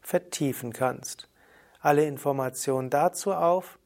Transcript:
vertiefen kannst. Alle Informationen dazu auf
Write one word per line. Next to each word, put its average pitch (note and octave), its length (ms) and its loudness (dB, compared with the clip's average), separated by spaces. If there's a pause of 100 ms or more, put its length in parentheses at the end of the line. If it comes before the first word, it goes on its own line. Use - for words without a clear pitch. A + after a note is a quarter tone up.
vertiefen C#3 720 -2
kannst. - 560 -4 (520)
Alle D3 240 4
Informationen C3+ 880 -2
dazu F3 420 2
auf F3 540 0